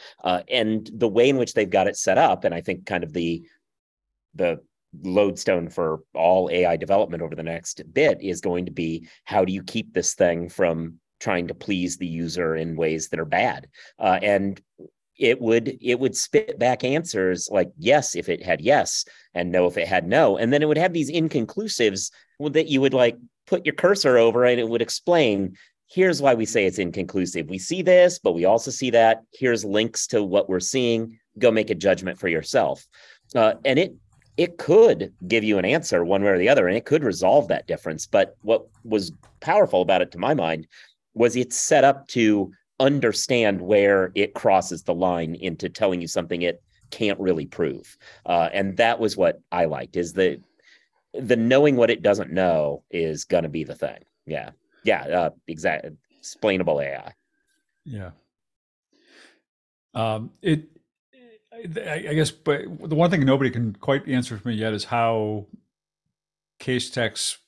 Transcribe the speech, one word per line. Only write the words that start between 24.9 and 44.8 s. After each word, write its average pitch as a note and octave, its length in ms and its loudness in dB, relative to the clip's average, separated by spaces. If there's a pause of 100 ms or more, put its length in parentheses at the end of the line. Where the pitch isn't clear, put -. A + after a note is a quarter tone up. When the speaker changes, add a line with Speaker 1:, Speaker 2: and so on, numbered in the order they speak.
Speaker 1:
"Here's F3+ 340 0
why C#3 140 6
we A2+ 100 -2
say G#2 200 2
it's F#2 140 -2
inconclusive. F2+ 680 -4
We F#2+ 80 -8
see F3 240 -6
this, F3+ 380 6
but F#2 140 0
we E2+ 120 0
also A2+ 260 2
see B2+ 200 -4
that. A2+ 320 4 (100)
Here's A#2 320 -2
links G#2+ 420 -2
to G#2+ 160 0
what F#2+ 260 0
we're F#2 100 -2
seeing. A2+ 580 -2 (220)
Go A#2+ 100 6
make A2 200 2
a G2+ 60 -2
judgment F#2 440 -2
for G2 80 -4
yourself." D#2+ 580 -2 (500)
Uh, A2 180 4 (120)
and C3+ 140 2
it, - 160 -2 (400)
it F3 220 -2
could D#3 560 4 (140)
give A2 160 2
you G#2+ 140 2
an F2+ 80 0
answer G#2+ 380 0
one G2 200 0
way G2+ 60 2
or F#2+ 80 4
the F#2 120 4
other, B2 180 4
and F#2+ 100 0
it - 80 -8
could D3+ 180 0
resolve G2+ 440 2
that - 200 -4
difference. D#2+ 380 -8
But G2 360 0
what A2 260 -2 (160)
was G#2 280 -2 (280)
powerful F#3 420 2
about F#2+ 200 2
it, F2 100 -4
to E2+ 80 -14
my A#2+ 140 0
mind, E2 340 -2 (460)
was A2+ 220 2
it's B2 200 -4
set D3 280 2
up C3+ 260 2
to G#2 420 2 (280)
understand A#2+ 800 2
where G2 540 4
it G2 220 0
crosses F#2 480 0